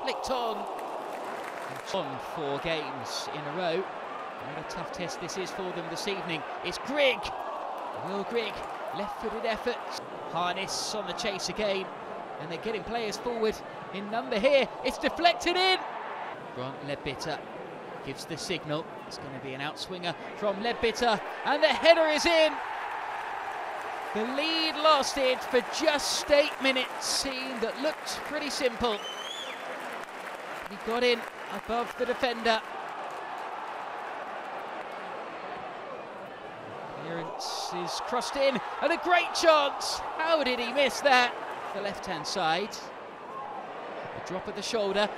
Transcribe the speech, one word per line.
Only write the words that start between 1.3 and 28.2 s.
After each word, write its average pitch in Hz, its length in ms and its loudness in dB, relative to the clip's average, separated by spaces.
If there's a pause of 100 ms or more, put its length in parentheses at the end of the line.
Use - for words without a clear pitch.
on 139 240 -2 (160)
for 139 260 0
games 135 760 -2
in 151 60 -6
a 147 180 -4
row. 180 220 2
What - 840 -6
a - 60 -8
tough - 220 -6
test - 280 -6
this 170 160 -6
is 185 140 -2
for 185 220 -4
them 165 180 -4
this 165 180 -4
evening. 175 340 -2 (220)
It's 175 140 -4
Grigg. 269 400 4 (880)
Will 196 240 -2
Grigg, 220 240 0 (420)
left-footed 208 480 -4
effort. 226 320 0 (560)
Harness 175 600 0
on 202 120 -2
the 175 60 -4
chase 196 380 -2
again. 196 340 2 (560)
And 156 100 -6
they're 165 80 -4
getting 208 240 -2
players 220 360 -2
forward 226 380 0 (360)
in 202 180 -6
number 240 280 0
here. 262 280 8 (200)
It's 262 120 0
deflected 339 580 4
in. 370 220 6 (760)
Grant 131 340 -6
Leadbitter 143 500 -4 (680)
gives 135 180 -8
the 165 140 -6
signal. 156 480 -2 (200)
It's - 120 -10
gonna 135 260 -8
be 135 80 -6
an 131 80 -6
outswinger 170 540 -4 (240)
from 202 180 0
Leadbitter. 233 640 2 (240)
And 294 180 2
the 302 60 10
header 320 380 10
is 302 180 4
in. 320 300 8 (1600)
The 214 100 0
lead 311 520 2
lasted 277 600 6
for - 220 4 (180)
just - 520 4
eight 294 220 8 (100)
minutes. 262 420 2
Scene 262 560 0
that 220 220 0
looked - 420 0